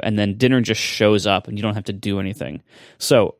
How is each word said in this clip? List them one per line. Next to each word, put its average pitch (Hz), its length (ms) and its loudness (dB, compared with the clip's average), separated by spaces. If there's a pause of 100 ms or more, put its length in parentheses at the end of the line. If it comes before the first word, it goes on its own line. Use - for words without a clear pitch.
and 110 120 0
then 104 220 0
dinner 131 220 4
just 110 200 -2
shows 104 460 2
up 98 220 0
and 104 100 -8
you 101 40 -8
don't 107 120 -2
have 104 80 -6
to 101 100 -8
do 101 280 -4
anything. 90 420 -8 (360)
So 110 420 4